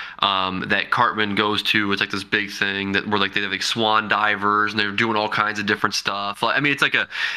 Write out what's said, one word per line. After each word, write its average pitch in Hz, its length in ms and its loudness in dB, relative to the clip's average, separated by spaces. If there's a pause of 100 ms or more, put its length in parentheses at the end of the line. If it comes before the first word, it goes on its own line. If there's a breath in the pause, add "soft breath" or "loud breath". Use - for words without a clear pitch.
(200 loud breath)
um, 95 480 0
that 98 220 0
Cartman 107 460 2
goes 104 280 0
to. 104 280 2
It's 98 80 0
like 101 100 -2
this 98 140 -4
big 104 260 -2
thing 98 420 -2
that 98 160 0
where, 104 120 2
like, 98 140 0
they 104 80 0
have, 98 100 -4
like, 92 100 -4
swan 107 460 2
divers 104 640 2
and 107 80 0
they're 104 120 0
doing 110 240 0
all 107 120 2
kinds 104 320 0
of 101 60 -4
different 104 280 0
stuff. 101 480 -4
Like, 113 140 2
I 135 40 2
mean, 143 120 2
it's 139 100 0
like - 140 4
a, 110 120 0 (280 loud breath)